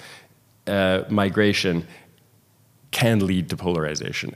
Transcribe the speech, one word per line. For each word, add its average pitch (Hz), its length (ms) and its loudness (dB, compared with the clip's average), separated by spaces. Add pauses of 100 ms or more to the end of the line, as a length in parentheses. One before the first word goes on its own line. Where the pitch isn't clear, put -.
(680)
uh, 95 440 2
migration 98 760 2 (1040)
can 113 360 2
lead 92 240 0
to 82 60 -4
polarization 80 800 -4